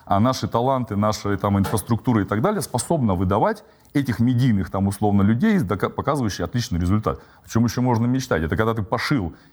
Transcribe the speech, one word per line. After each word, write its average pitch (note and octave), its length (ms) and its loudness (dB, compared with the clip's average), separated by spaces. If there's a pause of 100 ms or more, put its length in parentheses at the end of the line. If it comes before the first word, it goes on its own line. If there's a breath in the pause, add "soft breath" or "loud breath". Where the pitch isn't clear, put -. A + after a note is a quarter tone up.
А G2 120 2
наши B2 280 0
таланты, A#2+ 480 -2
наша G#2 420 0
там G2+ 220 2
инфраструктура A2 640 0
и - 20 -4
так G2+ 160 0
далее G3+ 200 0
способна B2+ 520 -2
выдавать G2+ 500 0 (300 soft breath)
этих C3 260 -2
медийных, A#2+ 520 2
там, G2 160 0
условно, G2+ 340 2
людей, D3 380 2
дока-, G#2 300 -2
показывающих B2+ 540 -2
отличный F#2 360 -4
результат. F2+ 400 0 (260 loud breath)
О - 20 -20
чем A2+ 180 0
еще A#2+ 180 -2
можно A#2+ 240 2
мечтать? B2 340 0
Это E2 160 -2
когда A2 160 2
ты A2 80 -4
пошил, G#2 520 -2 (180 loud breath)